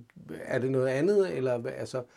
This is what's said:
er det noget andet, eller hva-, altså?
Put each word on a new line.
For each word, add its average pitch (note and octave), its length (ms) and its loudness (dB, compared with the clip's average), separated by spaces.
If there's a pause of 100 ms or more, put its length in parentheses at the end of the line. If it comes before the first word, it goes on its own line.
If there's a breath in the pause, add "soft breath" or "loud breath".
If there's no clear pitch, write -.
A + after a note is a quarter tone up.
(440)
er - 140 -2
det B2+ 120 0
noget C3 180 2
andet, F3 480 2
eller B2+ 220 0
hva-, A#2+ 100 -6
altså? C3 340 -6 (140 soft breath)